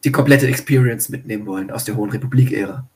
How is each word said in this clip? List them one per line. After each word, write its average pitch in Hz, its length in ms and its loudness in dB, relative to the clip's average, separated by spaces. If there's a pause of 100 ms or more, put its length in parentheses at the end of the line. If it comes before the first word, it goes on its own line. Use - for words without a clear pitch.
die 139 80 2
komplette 139 340 4
Experience 127 640 0
mitnehmen 107 380 -8
wollen 95 240 -8
aus - 140 -8
der 107 120 -4
Hohen 104 140 -4
Republik-Ära. 127 840 0